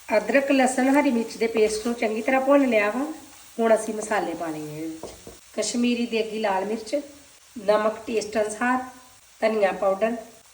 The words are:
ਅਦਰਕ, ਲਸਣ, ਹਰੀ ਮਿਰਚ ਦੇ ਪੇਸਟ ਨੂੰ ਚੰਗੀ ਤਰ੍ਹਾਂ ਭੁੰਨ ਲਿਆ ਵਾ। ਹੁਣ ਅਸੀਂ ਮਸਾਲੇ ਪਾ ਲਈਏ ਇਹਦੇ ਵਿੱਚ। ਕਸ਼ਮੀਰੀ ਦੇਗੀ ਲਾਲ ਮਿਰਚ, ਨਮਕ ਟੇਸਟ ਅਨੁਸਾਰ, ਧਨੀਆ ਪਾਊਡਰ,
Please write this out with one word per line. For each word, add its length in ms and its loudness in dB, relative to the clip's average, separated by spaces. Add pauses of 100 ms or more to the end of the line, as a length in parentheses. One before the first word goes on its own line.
(160)
ਅਦਰਕ, 360 2
ਲਸਣ, 360 2
ਹਰੀ 220 4
ਮਿਰਚ 260 -2
ਦੇ 100 0
ਪੇਸਟ 400 0
ਨੂੰ 80 -2
ਚੰਗੀ 280 -4
ਤਰ੍ਹਾਂ 180 2
ਭੁੰਨ 280 4
ਲਿਆ 220 2
ਵਾ। 220 -4 (480)
ਹੁਣ 140 4
ਅਸੀਂ 200 0
ਮਸਾਲੇ 400 -4
ਪਾ 120 -6
ਲਈਏ 300 -8
ਇਹਦੇ 100 -8
ਵਿੱਚ। 200 -12 (500)
ਕਸ਼ਮੀਰੀ 500 0
ਦੇਗੀ 320 -2
ਲਾਲ 260 0
ਮਿਰਚ, 360 -4 (680)
ਨਮਕ 300 2 (100)
ਟੇਸਟ 320 -2
ਅਨੁਸਾਰ, 400 0 (640)
ਧਨੀਆ 320 2
ਪਾਊਡਰ, 440 0 (380)